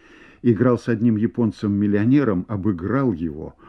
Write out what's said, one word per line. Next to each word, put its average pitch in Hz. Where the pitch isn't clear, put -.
Играл 120
с -
одним 113
японцем-миллионером, 104
обыграл 104
его, 78